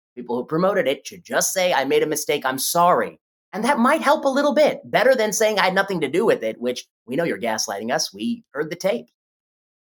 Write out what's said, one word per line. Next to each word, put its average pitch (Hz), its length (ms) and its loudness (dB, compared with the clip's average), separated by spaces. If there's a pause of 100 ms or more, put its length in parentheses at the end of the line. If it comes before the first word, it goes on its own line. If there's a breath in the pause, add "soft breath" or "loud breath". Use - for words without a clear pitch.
(160)
People 120 220 -6
who 123 80 -4
promoted 185 420 0
it 139 180 -4
should - 180 -18
just 175 300 -2
say, 180 200 0
"I 135 120 2
made 151 180 2
a 151 40 -2
mistake. 151 380 -2
I'm 135 120 -2
sorry." 139 640 2 (340)
And 202 120 -6
that 254 140 2
might 269 220 2
help 277 240 2
a 277 40 2
little 285 240 0
bit, 294 320 2
better 190 280 4
than 214 200 0
saying, 214 260 2
"I 180 60 4
had 185 100 2
nothing 196 260 0
to 139 80 -2
do 180 160 0
with 135 160 2
it," 110 180 -6
which 120 280 -6 (180)
we 123 100 -8
know 170 100 0
you're 110 120 -2
gaslighting 110 560 -4
us. - 200 -4
We 117 300 -6 (100)
heard 151 180 -6
the 170 40 -10
tape. 233 320 -4 (880)